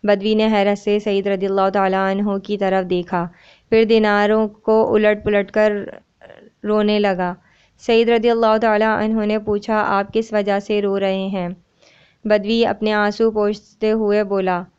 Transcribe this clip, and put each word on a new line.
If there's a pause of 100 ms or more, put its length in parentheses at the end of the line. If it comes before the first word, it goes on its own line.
बदवी
ने
हैरत
से
सईद
रदियल्लाहु
ताला
अन्हु
की
तरफ
देखा, (400)
फिर
दिनारों
को
उलट
पुलट
कर (640)
रोने
लगा। (440)
सईद
रदियल्लाहु
ताला
अन्हु
ने
पूछा,
"आप
किस
वजह
से
रो
रहे
हैं?" (640)
बदवी
अपने
आंसू
पोंछते
हुए
बोला (140)